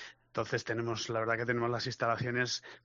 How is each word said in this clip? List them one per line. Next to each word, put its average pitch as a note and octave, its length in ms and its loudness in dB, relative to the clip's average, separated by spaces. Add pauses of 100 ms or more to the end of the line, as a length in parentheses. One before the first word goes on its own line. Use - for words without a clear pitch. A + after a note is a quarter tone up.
(360)
Entonces A#2 300 -2
tenemos, A#2 460 -4
la A2+ 100 0
verdad A2+ 160 6
que A#2+ 80 0
tenemos A#2+ 240 2
las A#2 180 -2
instalaciones A#2+ 800 0 (200)